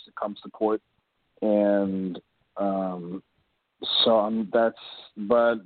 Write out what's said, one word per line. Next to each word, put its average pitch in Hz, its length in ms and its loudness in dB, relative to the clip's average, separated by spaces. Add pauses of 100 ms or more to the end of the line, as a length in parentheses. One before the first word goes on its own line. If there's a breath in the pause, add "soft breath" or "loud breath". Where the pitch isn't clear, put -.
to - 80 -20
come 104 300 -6
support. 107 400 -2 (580)
And, 98 800 0 (380)
um, 95 640 -4 (840)
so 113 140 4
I'm, 107 340 0
that's, 113 260 2 (380)
but 117 500 2